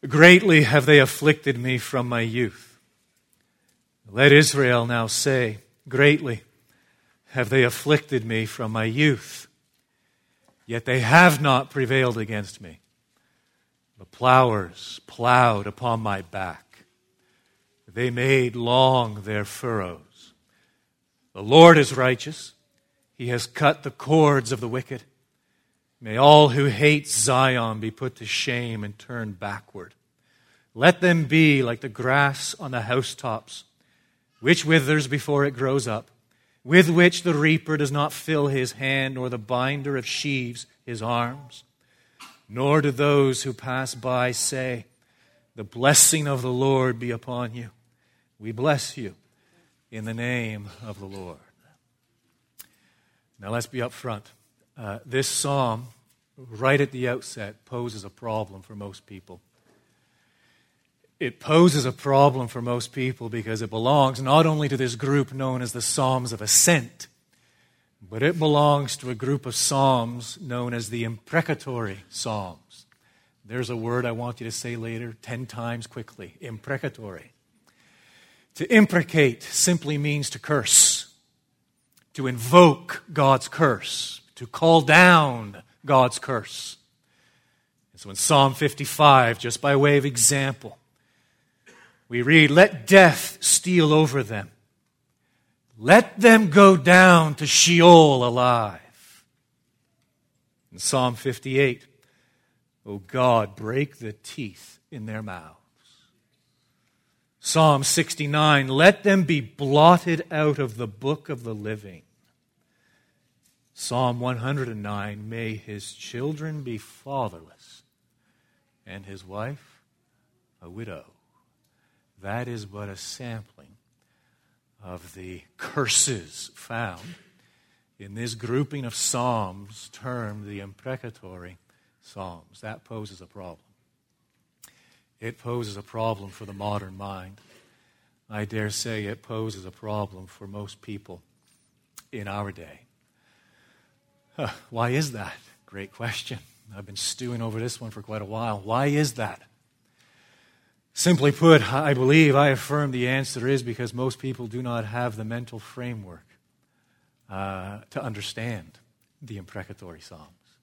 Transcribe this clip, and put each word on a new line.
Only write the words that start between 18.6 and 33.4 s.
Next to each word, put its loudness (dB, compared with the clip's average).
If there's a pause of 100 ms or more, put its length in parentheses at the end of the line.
their -4
furrows. -10 (1000)
The -14
Lord 10
is 0
righteous. -4 (600)
He -10
has -4
cut -2
the -10
cords 2
of -8
the -8
wicked. -10 (960)
May -10
all 8
who 0
hate 2
Zion 0
be -6
put -10
to -18
shame -6
and -14
turn -12
backward. -14 (800)
Let 2
them 2
be 4
like -4
the -10
grass -2
on -12
the -6
housetops, -6 (760)